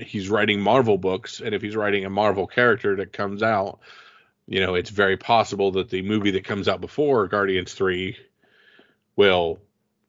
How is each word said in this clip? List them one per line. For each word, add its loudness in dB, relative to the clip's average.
he's -8
writing 2
Marvel 4
books, -4
and -6
if -4
he's -8
writing -2
a -8
Marvel 0
character 0
that -6
comes -6
out, -2
you -2
know, 0
it's -2
very 2
possible 0
that -2
the -4
movie 0
that -2
comes -4
out 0
before 0
Guardians 0
three -2
will 4